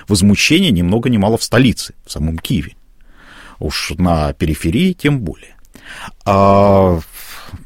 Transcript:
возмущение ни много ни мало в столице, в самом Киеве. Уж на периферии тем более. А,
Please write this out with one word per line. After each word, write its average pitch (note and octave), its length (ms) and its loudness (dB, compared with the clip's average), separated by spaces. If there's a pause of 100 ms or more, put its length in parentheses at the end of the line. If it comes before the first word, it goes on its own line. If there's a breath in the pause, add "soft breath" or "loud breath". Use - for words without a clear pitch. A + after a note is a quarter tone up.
возмущение D3 640 2
ни F2 100 0
много G#2+ 260 0
ни A#2+ 80 0
мало A2+ 220 0
в - 40 -14
столице, - 520 0 (100)
в - 80 -18
самом D#2+ 260 -4
Киеве. - 380 -6 (800 loud breath)
Уж - 380 -8
на D#2+ 380 0
периферии E2 580 -2
тем D3 280 -2
более. - 360 -12 (720 loud breath)
А, G2 720 4 (680 loud breath)